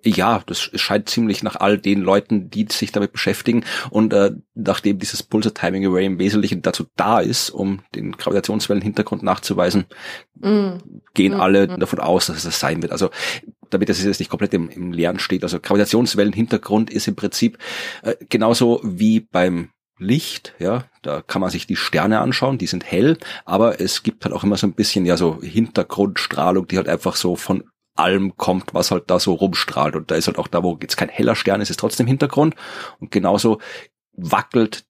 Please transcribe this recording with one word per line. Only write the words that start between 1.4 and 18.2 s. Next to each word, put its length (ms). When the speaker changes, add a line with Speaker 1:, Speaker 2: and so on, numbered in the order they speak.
Speaker 1:
nach 140
all 200
den 240
Leuten, 480
die 220
sich 200
damit 200
beschäftigen 520
und, 220
äh, 180
nachdem 420
dieses 240
Pulsar 320
Timing 320
Array 220
im 100
Wesentlichen 460
dazu 320
da 240
ist, 320
um 300
den 200
Gravitationswellenhintergrund 1080
nachzuweisen, 640
Speaker 2:
Mm. 360
Speaker 1:
gehen 240
Speaker 2:
Mm, 20
Speaker 1:
alle 280
Speaker 2:
mm. 120
Speaker 1:
davon 200
aus, 260
dass 120
es 80
das 140
sein 220
wird. 100
Also 200
damit 200
das 140
jetzt 140
nicht 120
komplett 260
im, 140
im 220
Leeren 280
steht. 240
Also 160
Gravitationswellenhintergrund 1300
ist 180
im 80
Prinzip, 440
äh, 140